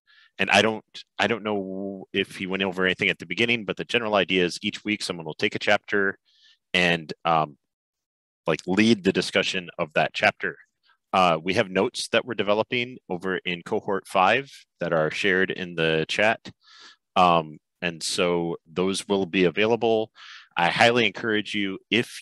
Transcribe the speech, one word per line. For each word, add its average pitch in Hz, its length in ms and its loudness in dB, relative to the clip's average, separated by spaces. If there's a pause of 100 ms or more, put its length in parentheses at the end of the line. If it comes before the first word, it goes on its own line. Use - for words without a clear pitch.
(380)
and 95 140 -2
I 101 100 6
don't, 107 240 -2 (320)
I 101 100 0
don't 104 160 -4
know 98 680 -6
if 98 240 -4
he 95 100 -8
went 95 160 -4
over 92 220 -2
anything 92 240 0
at 82 100 -4
the - 60 -14
beginning, 110 400 0
but 92 100 -6
the 95 80 -8
general 110 320 -2
idea 92 300 2
is 85 160 -4
each - 240 -8
week 107 180 -4
someone 85 220 -8
will 78 80 -8
take - 220 -2
a - 40 -8
chapter 101 580 0 (560)
and, 85 380 2 (140)
um, 78 320 2 (920)
like, 80 180 0
lead 104 380 2
the 95 80 4
discussion 92 680 -2
of 80 180 -6
that 80 180 0
chapter. 98 420 0 (560)
Uh, 90 320 4
we 92 120 -2
have 107 140 2
notes 95 440 -2
that 113 100 2
we're 120 120 -10
developing 110 640 -2 (120)
over 92 300 -4
in 87 240 -6
cohort 98 440 -4
five 113 420 2 (300)
that 85 140 -2
are 78 180 2
shared 92 400 0
in 87 240 -10
the 80 320 0
chat. - 440 0 (640)
Um, 82 400 4 (240)
and 85 200 -6
so 87 540 -2 (100)
those 92 440 -2
will 98 160 2
be 92 180 0
available. 110 680 0 (460)
I 87 140 2
highly 117 360 4
encourage 107 480 -4
you, 98 260 -4 (120)
if 113 300 -2